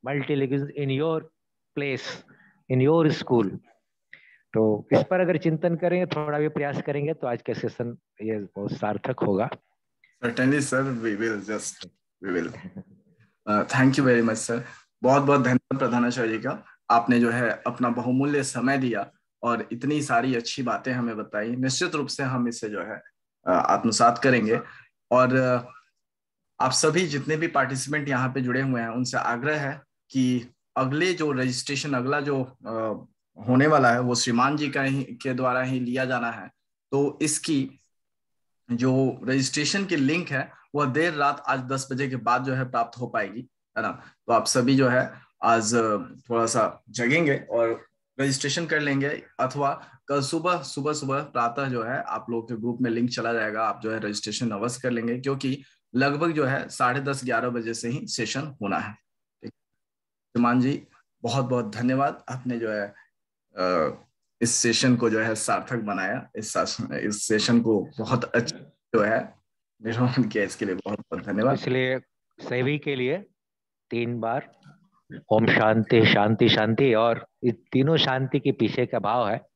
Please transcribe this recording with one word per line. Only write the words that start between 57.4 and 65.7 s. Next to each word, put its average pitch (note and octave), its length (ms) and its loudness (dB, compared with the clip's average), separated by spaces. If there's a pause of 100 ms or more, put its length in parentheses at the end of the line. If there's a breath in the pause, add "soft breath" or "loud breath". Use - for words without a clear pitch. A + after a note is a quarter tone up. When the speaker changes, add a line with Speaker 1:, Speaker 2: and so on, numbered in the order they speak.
Speaker 2:
बजे A#2 240 -4
से A#2 160 -6
ही C#3+ 180 -6
session A#2+ 340 -4 (200)
होना F#2+ 160 -2
है। G#2 160 -8 (500)
ठीक? - 80 -12
श्रीमान - 1120 -2
जी, C3+ 260 0 (340 soft breath)
बहुत B2+ 240 -2
बहुत A#2+ 300 -2
धन्यवाद, C3 540 0
आपने B2 300 -6
जो A2+ 120 -4
है, G#2 220 -6 (640 soft breath)
अ, F2+ 320 2 (520)
इस A#2 100 0
session B2 440 2
को A2+ 140 2
जो A2 100 0
है A2+ 160 0
सार्थक G#2+ 420 -4